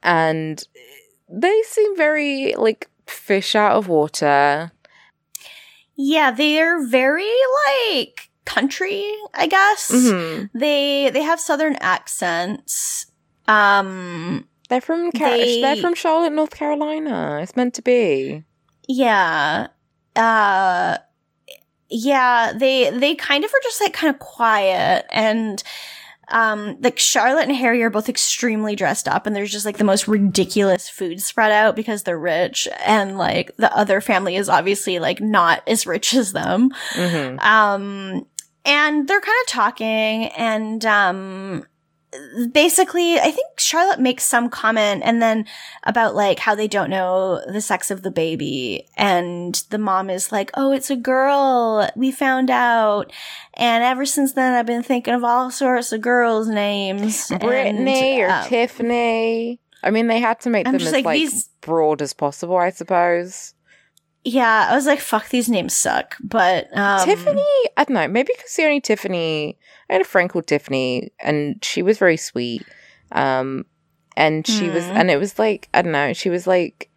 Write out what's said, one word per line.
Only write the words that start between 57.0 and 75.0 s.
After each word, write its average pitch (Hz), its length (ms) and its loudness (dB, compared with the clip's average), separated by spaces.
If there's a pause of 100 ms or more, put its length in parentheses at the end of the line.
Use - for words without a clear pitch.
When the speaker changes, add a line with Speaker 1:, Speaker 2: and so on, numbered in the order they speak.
Speaker 1:
Brittany 262 840 0
Speaker 2:
And, 185 100 2
Speaker 1:
or - 40 4
Speaker 2:
uh, 127 120 -4
Speaker 1:
Tiffany. 233 1120 0 (240)
I 185 80 2
mean, 226 160 2
they 226 120 2
had 233 220 0
to 254 80 -4
make 214 160 0
Speaker 2:
I'm 262 80 0
Speaker 1:
them 277 60 2
Speaker 2:
just - 100 -2
Speaker 1:
as, - 40 0
Speaker 2:
like, 269 120 2
Speaker 1:
like, 156 140 2
Speaker 2:
these - 300 -2 (120)
Speaker 1:
broad 156 400 2
as 143 120 -6
possible, 170 440 -4
I 180 140 2
suppose. 175 800 -2 (720)
Speaker 2:
Yeah, 226 480 2
I 233 40 4
was 269 120 0
like, 285 140 2
"Fuck, - 280 -4
these 240 200 0
names 185 260 0
suck." - 460 -2
But, 185 540 0
um, 370 300 2
Speaker 1:
Tiffany, 554 380 0 (320)
I 294 80 2
don't 285 100 0
know, 165 140 0
maybe 240 260 0
'cause - 220 -10
the 330 100 0
only 294 160 2
Tiffany, 165 760 -4 (320)
I - 40 0
had 190 80 4
a 185 40 2
friend 180 240 0
called - 180 -6
Tiffany, 131 640 -2 (100)
and 147 420 -4
she - 180 -4
was 202 160 2
very 170 200 4
sweet. 120 480 -6 (480)
Um, 131 520 -2 (520)
and 156 280 2
she 208 240 0
was, 165 140 -2
Speaker 2:
Mm. 180 120 -8
Speaker 1:
and 180 160 2